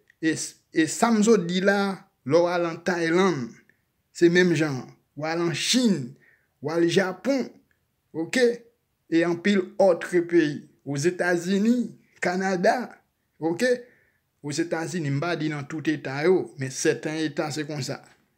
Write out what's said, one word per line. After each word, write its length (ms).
e 720
sa 240
m 80
sòt 240
di 160
la: 180
lè 160
w 80
al 160
an 160
taylann, 600
se 180
menm 240
jan 240
w 160
al 160
an 80
chin, 640
w 100
al 160
japon. 560
Oke, 340
e 140
anpil 340
òtre 480
peyi: 380
ozetazini, 1120
kanada. 840
Oke, 300
ozetazini, 680
m 80
pa 160
di 160
nan 160
tout 240
eta 340
yo, 340
men 120
sèten 520
eta, 280
se 160
konsa. 320